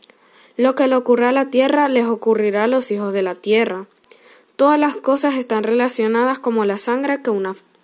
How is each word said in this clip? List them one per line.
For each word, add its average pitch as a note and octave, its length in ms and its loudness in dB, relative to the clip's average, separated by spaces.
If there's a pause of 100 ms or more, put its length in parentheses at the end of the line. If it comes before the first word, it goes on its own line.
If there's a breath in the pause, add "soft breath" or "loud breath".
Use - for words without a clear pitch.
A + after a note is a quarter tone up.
(560 soft breath)
Lo C4 180 2
que C4+ 120 2
le C4 80 2
ocurre A#3+ 320 2
a B3 60 2
la C4+ 140 0
tierra C#4 420 2
les A#3+ 180 0
ocurrirá G#3+ 580 0
a A#3 40 2
los B3+ 220 2
hijos G3+ 220 -4
de G3 100 -2
la F3+ 120 -4
tierra. G3+ 520 -2 (680 loud breath)
Todas D4 240 4
las D4 160 0
cosas C#4 400 0
están A#3 300 -2
relacionadas A#3+ 720 0
como A3+ 260 -2
la G3+ 140 -2
sangre C#4 440 -2
que B3+ 80 -4
una, F#3+ 260 -4 (280)